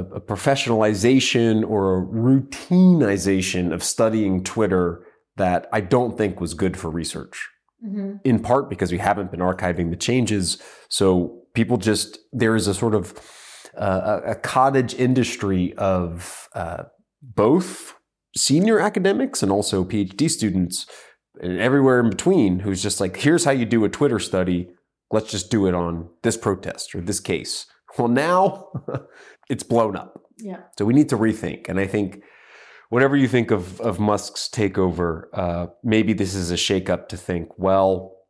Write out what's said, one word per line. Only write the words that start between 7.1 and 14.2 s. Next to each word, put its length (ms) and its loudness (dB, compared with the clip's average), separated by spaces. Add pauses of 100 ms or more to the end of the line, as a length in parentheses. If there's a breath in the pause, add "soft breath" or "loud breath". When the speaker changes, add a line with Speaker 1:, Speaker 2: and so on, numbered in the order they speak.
Speaker 2:
Mm-hmm. 400 -8
Speaker 1:
In 160 2
part 300 0
because 220 -4
we 80 -4
haven't 320 -2
been 100 -8
archiving 480 -2
the 80 -4
changes. 640 -2 (280 loud breath)
So 520 2 (120)
people 240 0
just, 420 -2 (120)
there 240 2
is 120 0
a 60 2
sort 220 -2
of, 180 -4 (640 loud breath)
uh, 480 -2